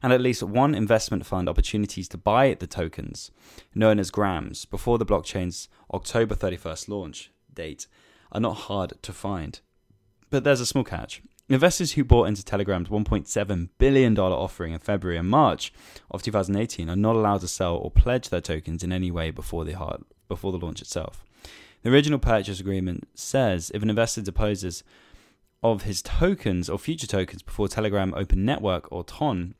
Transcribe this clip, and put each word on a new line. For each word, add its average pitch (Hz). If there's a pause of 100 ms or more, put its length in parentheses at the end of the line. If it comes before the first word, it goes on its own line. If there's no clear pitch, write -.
and 123
at 127
least 123
one 123
investment 104
fund 92
opportunities -
to -
buy 123
the -
tokens, - (420)
known 107
as 92
Grams, 98
before 117
the 110
blockchain's 90 (240)
October 110
thirty-first 87
launch 98 (200)
date, - (440)
are -
not 110
hard -
to -
find. 92 (680)
But 135
there's 135
a 120
small 135
catch. - (240)
Investors 156
who 143
bought 120
into 101
Telegram's 95
one 104
point 101
seven 95
billion 131
dollar 98
offering 82
in 80
February 92
and 87
March 117 (380)
of -
two 110
thousand 101
eighteen 98
are 90
not 107
allowed 101
to 87
sell 87
or -
pledge -
their 87
tokens 80
in 90
any 92
way 82
before 82
the 78
hard, - (240)
before 95
the 90
launch 82
itself. - (560)
The 117
original 143
purchase 104
agreement 95
says 104
if 104
an 110
investor 110
disposes 95 (760)
of 113
his 101
tokens 117
or 98
future 160
tokens 92
before -
Telegram 98
Open 95
Network 104
or 87
ton 95